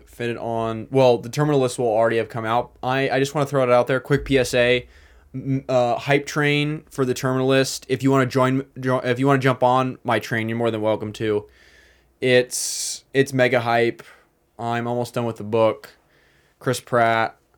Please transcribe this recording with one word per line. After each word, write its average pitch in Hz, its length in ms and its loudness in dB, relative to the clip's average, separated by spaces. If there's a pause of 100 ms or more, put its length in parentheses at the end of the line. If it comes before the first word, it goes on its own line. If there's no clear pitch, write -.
fit 120 240 -8
it 117 80 -6
on, 113 520 -4
well, 127 280 4
the 117 120 -10
terminal 147 300 0
list 127 200 -2
will 120 80 0
already 113 300 2
have 110 120 -2
come 113 160 -8
out. 120 260 -2 (100)
I, 131 280 -2
I 131 100 0
just 135 160 -2
wanna 143 120 -2
throw 143 160 0
it 123 60 0
out 123 180 4
there, 131 120 0
quick 139 240 -2
P 135 140 0
S 123 160 0
A, 123 340 2 (460)
m-, 135 340 -4
uh, 123 300 2
hype 143 280 0
train 147 640 -2
for - 140 -4
the 127 100 0
terminal 131 340 0
list. 135 420 0
If 123 140 -2
you 135 80 4
wanna 135 140 4
join, 127 400 0 (140)
jo-, 127 200 -2
if 123 200 -2
you 135 80 0
wanna 139 120 4
jump 127 240 0
on 127 420 2
my 113 140 0
train, 113 280 -4
you're 113 100 -4
more 117 140 0
than 110 100 -4
welcome 107 320 -2
to. 107 320 -4 (760)
It's, - 840 0 (100)
it's 135 200 0
mega 127 260 2
hype. 117 440 0 (540)
I'm 117 300 -4
almost 120 260 -4
done 120 100 -4
with 113 140 -6
the 104 80 -12
book. 110 440 0 (680)
Chris 123 220 -4
Pratt, 113 560 0 (200)